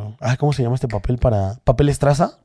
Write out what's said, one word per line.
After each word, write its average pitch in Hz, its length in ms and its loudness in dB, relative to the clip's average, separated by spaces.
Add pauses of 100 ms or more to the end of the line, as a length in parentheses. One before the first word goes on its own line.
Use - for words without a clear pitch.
(200)
ay, 127 180 -2
¿cómo 147 160 0
se 135 80 -2
llama 120 140 0
este 131 120 -4
papel? 120 300 -4
Para, 104 460 0
papel 143 260 2
estraza, 143 560 0